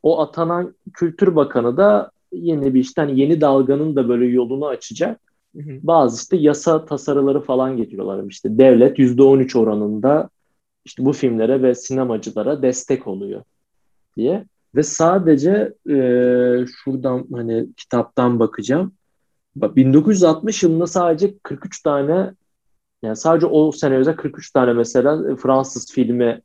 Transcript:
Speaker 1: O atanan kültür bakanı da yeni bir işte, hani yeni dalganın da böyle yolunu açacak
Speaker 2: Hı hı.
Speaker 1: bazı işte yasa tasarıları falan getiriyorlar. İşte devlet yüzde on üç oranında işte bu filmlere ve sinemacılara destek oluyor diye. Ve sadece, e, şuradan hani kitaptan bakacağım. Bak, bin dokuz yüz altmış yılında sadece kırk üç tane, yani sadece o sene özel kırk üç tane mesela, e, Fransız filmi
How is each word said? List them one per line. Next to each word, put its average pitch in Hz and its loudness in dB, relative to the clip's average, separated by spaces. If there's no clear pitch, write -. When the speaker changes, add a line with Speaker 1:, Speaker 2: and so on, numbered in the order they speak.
Speaker 1:
O 240 2
atanan 165 -4
kültür 170 0
bakanı 127 0
da 202 2
yeni 151 -2
bir 131 6
işte, 131 -4
hani 139 0
yeni 151 2
dalganın 139 2
da 127 0
böyle 123 0
yolunu 123 -2
açacak 160 -8
Speaker 2:
Hı 151 -18
hı. 143 -14
Speaker 1:
bazı 143 2
işte - -2
yasa 156 0
tasarıları 139 -2
falan 131 -2
getiriyorlar. 101 -8
İşte - -6
devlet 127 6
yüzde 127 4
on 135 6
üç 131 -2
oranında 107 0
işte - -8
bu 131 2
filmlere 123 0
ve 127 2
sinemacılara 123 -6
destek 127 -4
oluyor 101 -12
diye. 143 -4
Ve 156 2
sadece, 165 2
e, 147 0
şuradan 131 -6
hani 117 -4
kitaptan 123 -2
bakacağım. 127 -2
Bak, 110 -4
bin 131 4
dokuz 156 4
yüz 185 2
altmış 160 0
yılında 165 0
sadece 175 -2
kırk - -14
üç - -16
tane, 160 -2
yani 110 -6
sadece 165 0
o 156 2
sene 139 -2
özel 139 0
kırk - -10
üç - -20
tane 123 2
mesela, 131 0
e, 135 -4
Fransız 131 -2
filmi 120 -2